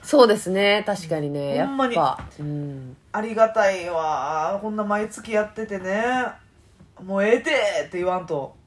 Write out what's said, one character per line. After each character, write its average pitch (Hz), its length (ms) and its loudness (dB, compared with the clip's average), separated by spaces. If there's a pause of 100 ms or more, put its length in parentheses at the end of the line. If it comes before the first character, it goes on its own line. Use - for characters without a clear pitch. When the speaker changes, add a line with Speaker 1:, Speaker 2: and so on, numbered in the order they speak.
Speaker 1:
そ 277 220 8
う - 20 6
で 208 80 6
す 214 140 -6
ね。 202 360 4
確 180 220 -4
か 160 140 -2
に 147 80 -2
ね。 143 360 -2
Speaker 2:
ほ 269 60 -4
ん 269 60 -6
ま 262 100 2
に。 240 80 -2
Speaker 1:
や 143 260 2
っ - 40 -12
ぱ。 - 0 - (140)
う 147 40 -8
ん。 143 540 -8 (160)
Speaker 2:
あ 214 80 -4
り 220 140 -6
が 220 140 6
た 214 220 4
い 175 180 -4
わ。 156 720 -2
こ 214 80 -6
ん 214 60 -6
な 214 80 -2
毎 208 260 -2
月 220 220 -12
や 214 140 2
っ 214 80 -14
て 220 120 -6
て 202 140 -6
ね。 226 460 -2 (760)
「も 190 160 -4
う 196 60 2
え 220 120 6
え - 40 2
て」 320 120 -2 (360)
っ - 20 -16
て 180 80 -8
言 175 80 -2
わ 180 120 0
ん 175 80 -6
と。 143 300 -6 (120)